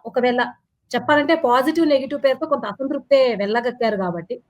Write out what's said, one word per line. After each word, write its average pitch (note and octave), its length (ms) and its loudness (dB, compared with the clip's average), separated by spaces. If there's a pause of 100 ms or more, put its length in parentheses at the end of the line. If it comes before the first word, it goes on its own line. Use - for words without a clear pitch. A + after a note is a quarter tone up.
ఒకవేళ B3 340 -2 (540)
చెప్పాలంటే D4 400 2
పాజిటివ్, D#4 540 2
నెగెటివ్ C#4 360 0
పేరుతో C4+ 220 0
కొంత C4+ 180 -4
అసంతృప్తే C4+ 680 0
వెళ్ళగక్కారు A3+ 640 -2
కాబట్టి F3+ 540 -6